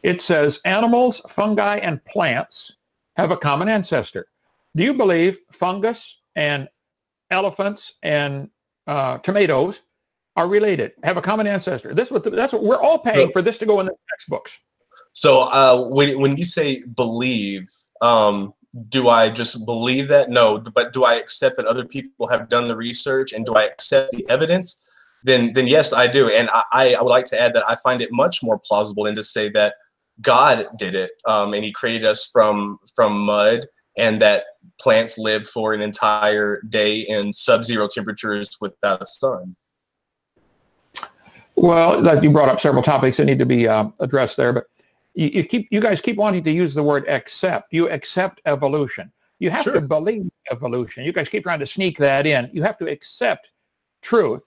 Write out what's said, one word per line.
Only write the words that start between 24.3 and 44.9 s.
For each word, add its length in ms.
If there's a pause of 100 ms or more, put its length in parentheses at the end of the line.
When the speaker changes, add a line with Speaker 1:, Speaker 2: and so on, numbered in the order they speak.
Speaker 2:
Then, 300
then 140
yes, 240
I 160
do. 220
And 240
I, 180
I, 220
I 80
would 80
like 160
to 160
add 140
that 120
I 100
find 240
it 120
much 300
more 200
plausible 420
than 100
to 80
say 260
that 240 (480)
God 460 (100)
did 180
it, 160 (140)
um, 280
and 120
he 80
created 320
us 260
from, 480 (160)
from 300
mud, 400 (320)
and 240
that 220 (360)
plants 380
lived 300
for 260
an 80
entire 880
day 320
in 320
sub-zero 540
temperatures 720
without 400
a 40
sun. 500 (2000)
Speaker 1:
Well, 460
that, 220
you 80
brought 180
up 100
several 220
topics 360
that 80
need 140
to 60
be, 220
uh, 220 (100)
addressed 380
there, 160
but 120 (480)